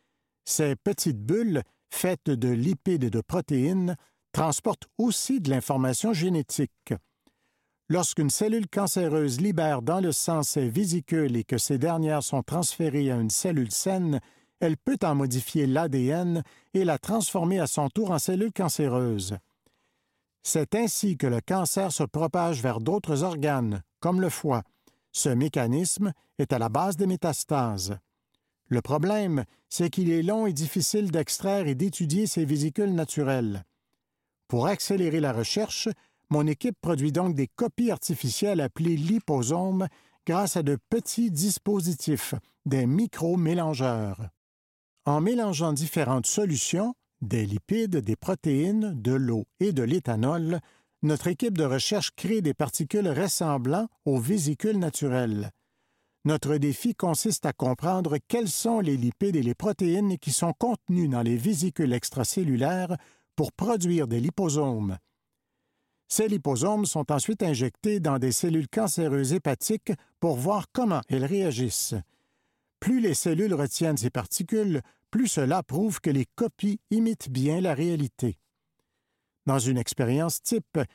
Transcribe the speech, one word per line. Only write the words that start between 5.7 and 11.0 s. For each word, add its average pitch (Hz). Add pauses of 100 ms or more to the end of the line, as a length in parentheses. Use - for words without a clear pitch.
génétique. 156 (920)
Lorsqu'une 165
cellule 214
cancéreuse 156
libère 156
dans 156
le 175
sang 160
ses 135
vésicules 160